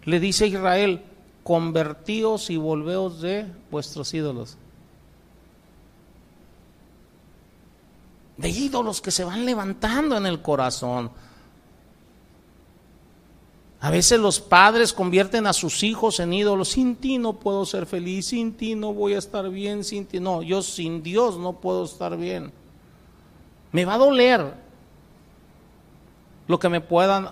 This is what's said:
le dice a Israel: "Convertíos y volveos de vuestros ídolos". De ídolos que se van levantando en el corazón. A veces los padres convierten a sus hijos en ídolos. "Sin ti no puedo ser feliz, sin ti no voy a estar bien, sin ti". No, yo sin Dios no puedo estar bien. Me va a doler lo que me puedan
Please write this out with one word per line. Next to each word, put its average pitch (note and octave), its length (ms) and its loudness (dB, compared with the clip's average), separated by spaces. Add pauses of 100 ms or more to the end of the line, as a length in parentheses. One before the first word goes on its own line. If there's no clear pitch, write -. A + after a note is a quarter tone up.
le E3+ 140 2
dice G3 260 2
a - 20 2
Israel: F#3+ 540 2 (420)
"Convertíos E3 1040 0
y E3+ 80 -2
volveos D#3+ 640 -4
de G3 240 -4 (260)
vuestros D3 420 -8
ídolos". C#3 440 -6 (3750)
De D#3 120 -4
ídolos A#3+ 520 -2
que F#3+ 100 -4
se F3+ 120 0
van G3 220 -4
levantando A3+ 680 0
en G3 120 0
el E3 140 -2
corazón. B2 680 -2 (2750)
A D3 120 -2
veces F3+ 280 6
los G3+ 200 2
padres G#3+ 540 6
convierten G3 540 2
a F#3+ 60 2
sus - 300 -2
hijos A3 360 0
en E3+ 140 -2
ídolos. G3+ 360 0
"Sin B3+ 260 2
ti C4 220 -2
no A3+ 160 -2
puedo G3 320 -2
ser F#3 200 -6
feliz, F3+ 420 -6
sin A3+ 260 -4
ti A3 220 -6
no G#3+ 180 -6
voy G3+ 200 0
a G3+ 60 0
estar G3 300 -6
bien, G3+ 340 -6
sin G3+ 220 -8
ti". F#3 140 -8
No, F3+ 240 -2
yo F#3 180 0
sin E3 400 -6
Dios G3 360 0
no F3+ 160 -6
puedo F#3 320 -4
estar E3+ 300 -8
bien. E3+ 360 -8 (1200)
Me F3 140 0
va G3 100 -2
a A#3 40 0
doler B3 540 6 (1900)
lo F3 120 0
que F3+ 100 2
me E3+ 100 0
puedan F#3+ 520 2